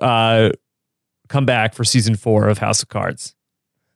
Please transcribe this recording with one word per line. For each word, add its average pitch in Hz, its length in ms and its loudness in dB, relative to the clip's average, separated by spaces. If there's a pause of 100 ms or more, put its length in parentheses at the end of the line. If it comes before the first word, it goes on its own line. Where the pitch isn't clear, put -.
uh, 113 480 2 (760)
come 139 200 -2
back 113 260 0
for 120 120 -6
season 113 300 0
four 107 320 0
of 104 120 0
House 107 240 -2
of - 80 -14
Cards. - 440 -8 (600)